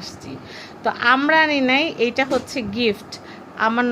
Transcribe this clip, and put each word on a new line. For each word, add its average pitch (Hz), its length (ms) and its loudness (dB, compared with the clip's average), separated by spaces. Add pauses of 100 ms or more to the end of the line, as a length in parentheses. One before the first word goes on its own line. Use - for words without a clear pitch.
আসছি। - 320 -14 (500)
তো 226 60 0 (260)
আমরা 294 300 4
আনি 294 140 2 (120)
নাই, 269 140 4 (200)
এইটা 240 280 0
হচ্ছে 254 260 -2 (180)
গিফট। 226 340 0 (560)
আমার 240 260 2